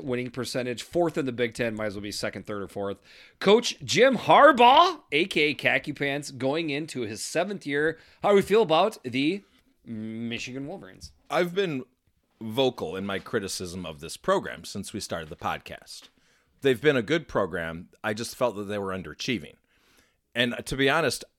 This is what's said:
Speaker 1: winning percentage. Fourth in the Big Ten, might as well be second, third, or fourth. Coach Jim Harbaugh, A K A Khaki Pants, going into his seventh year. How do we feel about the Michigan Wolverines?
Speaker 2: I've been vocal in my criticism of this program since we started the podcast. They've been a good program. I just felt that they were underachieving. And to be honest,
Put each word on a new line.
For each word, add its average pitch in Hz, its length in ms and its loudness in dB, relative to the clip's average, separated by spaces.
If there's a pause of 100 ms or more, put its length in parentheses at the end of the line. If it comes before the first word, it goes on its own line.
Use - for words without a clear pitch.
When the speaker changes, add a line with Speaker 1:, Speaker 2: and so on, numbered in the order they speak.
Speaker 1:
winning 123 260 -4
percentage. 123 540 -6
Fourth 170 340 0
in 151 80 -2
the 127 60 -4
Big 117 240 -2
Ten, 117 200 -2
might 107 120 -4
as 98 80 -8
well 101 80 -10
be 104 80 -8
second, 104 340 -8
third, 104 160 -8
or 95 60 -8
fourth. 101 300 -6 (420)
Coach 226 440 4
Jim 214 340 4
Harbaugh, 269 840 8 (100)
A 156 140 2
K 175 240 0
A 143 60 0
Khaki 131 380 0
Pants, 143 380 -4
going 139 380 -2
into 143 320 -6
his 107 220 -6
seventh 185 420 -4
year. 151 320 0 (260)
How 180 60 2
do 202 60 8
we 196 60 8
feel 208 200 4
about 180 420 4
the 143 400 -2 (420)
Michigan 117 840 -10
Wolverines? 98 440 -18 (180)
Speaker 2:
I've 175 260 -2
been 165 280 -2 (580)
vocal 113 540 -2
in 95 100 -6
my 98 140 -4
criticism 92 680 -6
of 80 140 -12
this 80 180 -14
program 87 460 -2
since - 300 -12
we 104 60 -8
started 85 300 -8
the 80 60 -16
podcast. - 720 -10 (520)
They've 131 200 2
been 143 160 4
a 120 40 2
good 147 260 -2
program. 85 640 -4 (140)
I 107 100 -2
just 113 220 -10
felt 120 200 -2
that 104 100 -8
they 104 120 -6
were 98 180 -4
underachieving. 82 600 -8 (800)
And 120 220 0 (100)
to 139 120 -6
be 135 120 2
honest, 147 360 0 (140)